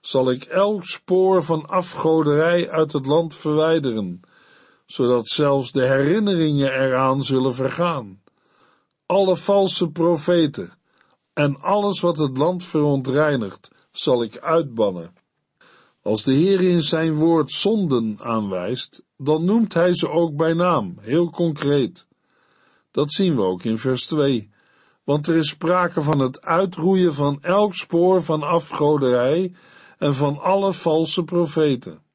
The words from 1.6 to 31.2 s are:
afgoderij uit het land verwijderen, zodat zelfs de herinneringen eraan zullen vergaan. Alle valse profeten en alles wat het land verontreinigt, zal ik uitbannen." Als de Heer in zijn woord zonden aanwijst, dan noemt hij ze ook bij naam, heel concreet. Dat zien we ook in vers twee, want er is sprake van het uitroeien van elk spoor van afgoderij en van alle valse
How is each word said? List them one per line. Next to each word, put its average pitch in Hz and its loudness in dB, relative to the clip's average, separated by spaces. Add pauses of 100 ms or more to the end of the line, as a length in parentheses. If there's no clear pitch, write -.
afgoderij 160 0
uit 160 0
het 135 -4
land 156 0
verwijderen, 147 0 (640)
zodat 120 0
zelfs 139 0
de 131 0
herinneringen 147 2
eraan 135 0
zullen 131 0
vergaan. 131 -4 (840)
Alle 190 2
valse 190 2
profeten 165 0 (600)
en 143 0
alles 202 0
wat 175 0
het 139 -2
land 175 0
verontreinigt, 139 0 (200)
zal 123 0
ik 113 -8
uitbannen." 113 -2 (880)
Als - -2
de 135 0
Heer 180 2
in 175 2
zijn 160 0
woord 156 2
zonden 135 0
aanwijst, 107 -6 (120)
dan 156 -2
noemt 208 2
hij 175 2
ze 165 -2
ook 160 0
bij 160 0
naam, 160 0
heel 147 -2
concreet. 143 -2 (840)
Dat 143 -2
zien 185 0
we 117 0
ook 92 -2
in 113 -2
vers 127 -2
twee, 139 -2 (540)
want 147 -2
er 165 0
is 156 2
sprake 175 -2
van 151 0
het 131 -2
uitroeien 180 0
van 143 -2
elk 196 0
spoor 175 2
van 156 -2
afgoderij 151 0 (440)
en 143 0
van 143 -2
alle 196 0
valse 160 0